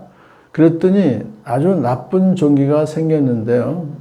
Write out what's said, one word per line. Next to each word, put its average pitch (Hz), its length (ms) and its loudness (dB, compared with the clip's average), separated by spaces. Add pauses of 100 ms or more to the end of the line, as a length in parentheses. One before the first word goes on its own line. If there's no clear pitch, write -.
(520)
그랬더니 165 720 2 (180)
아주 143 300 0
나쁜 175 640 0
종기가 147 500 2
생겼는데요. 135 1000 -2 (160)